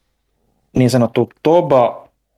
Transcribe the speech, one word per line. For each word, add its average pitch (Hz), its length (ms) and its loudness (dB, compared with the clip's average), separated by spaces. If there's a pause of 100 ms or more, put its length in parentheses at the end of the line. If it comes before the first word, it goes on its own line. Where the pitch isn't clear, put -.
(760)
niin 127 140 2
sanottu 117 380 -2 (140)
Toba 147 640 0 (320)